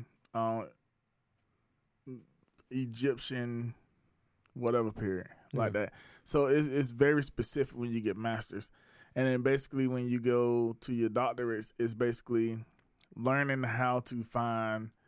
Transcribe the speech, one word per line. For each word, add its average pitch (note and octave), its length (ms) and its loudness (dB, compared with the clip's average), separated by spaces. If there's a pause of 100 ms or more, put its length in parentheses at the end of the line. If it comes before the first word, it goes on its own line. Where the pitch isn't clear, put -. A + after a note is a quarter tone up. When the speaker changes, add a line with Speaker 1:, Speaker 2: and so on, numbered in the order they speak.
(340)
Speaker 1:
uh, A2+ 300 -2 (2000)
Egyptian A#2+ 1000 -2 (800)
whatever A#2 380 2
period, F#2+ 360 -4 (260)
like A2 200 0
Speaker 2:
Yeah. G#2 120 0
Speaker 1:
that. - 80 -8 (300)
So C#3+ 240 2
it's, D3+ 200 6
it's C3+ 240 0
very C#3+ 320 4
specific - 520 -2
when A#2+ 160 -4
you A#2 100 0
get G#2 140 0
masters. A2 560 -6 (440)
And C3 100 2
then B2+ 160 2
basically C3+ 460 2
when B2 200 -2
you B2 120 0
go A#2+ 600 4
to B2+ 120 -6
your A#2 160 2
doctorates, A#2 680 -2
it's A2+ 160 0
basically A2+ 680 0 (520)
learning C3+ 480 0
how B2 380 0
to A#2+ 220 -6
find A2+ 680 -4 (160)